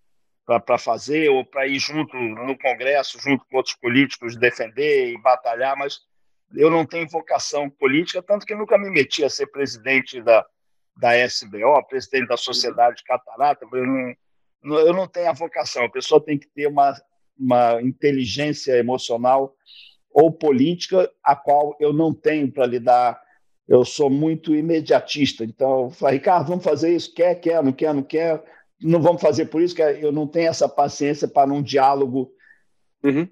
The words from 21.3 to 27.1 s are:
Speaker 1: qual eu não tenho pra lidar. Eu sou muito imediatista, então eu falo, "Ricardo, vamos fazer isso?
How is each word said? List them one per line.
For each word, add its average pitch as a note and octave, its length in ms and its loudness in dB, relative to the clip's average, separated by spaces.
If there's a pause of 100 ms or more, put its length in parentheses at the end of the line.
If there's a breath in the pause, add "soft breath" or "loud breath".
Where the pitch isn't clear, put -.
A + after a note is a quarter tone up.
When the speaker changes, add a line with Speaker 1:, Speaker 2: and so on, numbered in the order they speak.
Speaker 1:
qual D3 440 0
eu D3 120 2
não D#3 220 0
tenho D3 380 -2
pra B2+ 160 0
lidar. A#2+ 520 2 (480 soft breath)
Eu B2 160 6
sou C#3 280 0
muito D#3 440 0
imediatista, D3+ 880 -2
então C3 420 -2
eu C3 40 -8
falo, C3+ 240 -2
"Ricardo, D#3+ 360 0
vamos F3+ 140 -4
fazer E3 320 0
isso? D#3+ 180 -6